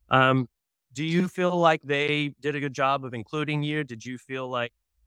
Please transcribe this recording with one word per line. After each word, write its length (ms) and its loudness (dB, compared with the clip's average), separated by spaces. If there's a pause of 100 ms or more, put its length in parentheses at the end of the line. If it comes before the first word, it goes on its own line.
Um, 380 4 (460)
do 120 -6
you 240 2
feel 280 0
like 260 4
they 580 0
did 140 -2
a 40 -4
good 140 -4
job 320 0
of 80 -10
including 500 -4
you? 200 -2
Did 220 -12
you 120 -10
feel 320 -10
like, 240 -4 (340)